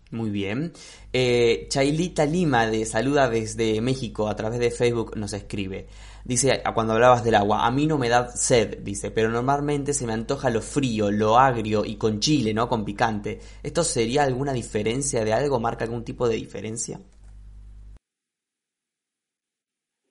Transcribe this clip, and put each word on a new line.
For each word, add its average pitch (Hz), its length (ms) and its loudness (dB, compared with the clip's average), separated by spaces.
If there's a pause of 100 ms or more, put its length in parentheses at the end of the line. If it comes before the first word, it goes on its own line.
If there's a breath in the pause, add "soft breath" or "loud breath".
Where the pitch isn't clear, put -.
(120)
Muy 113 180 -4
bien. 104 420 -4 (400 loud breath)
Eh, 120 560 4
Chailita 156 580 0
Lima, 143 420 2
de, 110 180 0
saluda 127 420 2
desde 110 540 0
México, 120 480 -2
a 104 60 -4
través 110 240 -4
de 120 100 2
Facebook 117 480 0
nos 104 160 -6
escribe. 98 540 -8 (360 loud breath)
Dice, 123 400 0
a, 104 120 -2
cuando 110 180 2
hablabas 120 300 6
del 113 120 4
agua, 104 300 2
"A 117 60 2
mí 143 160 2
no 156 100 0
me 123 100 0
da 120 220 2
sed", - 540 2
dice, 101 260 -6
"pero 110 200 2
normalmente 143 640 0
se 131 120 -4
me 110 80 -2
antoja 123 380 -2
lo 110 100 0
frío, 110 500 0
lo 107 280 4
agrio 110 460 2
y 110 120 -6
con 107 220 0
chile, 117 340 2
¿no? 117 160 0
Con 113 160 -2
picante. 104 540 -4 (240 loud breath)
¿Esto 151 200 -2
sería 127 400 0
alguna 135 300 -2
diferencia 113 720 -2
de 107 80 0
algo? 131 260 0
¿Marca 117 260 -4
algún 113 200 -6
tipo 123 240 -2
de 113 60 0
diferencia?" - 640 -8 (3000)